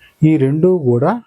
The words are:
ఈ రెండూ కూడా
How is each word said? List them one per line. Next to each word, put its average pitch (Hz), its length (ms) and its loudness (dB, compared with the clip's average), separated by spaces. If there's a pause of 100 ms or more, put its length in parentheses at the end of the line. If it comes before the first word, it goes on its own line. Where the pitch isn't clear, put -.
(220)
ఈ 156 100 4 (140)
రెండూ 156 240 0 (200)
కూడా 127 220 0 (140)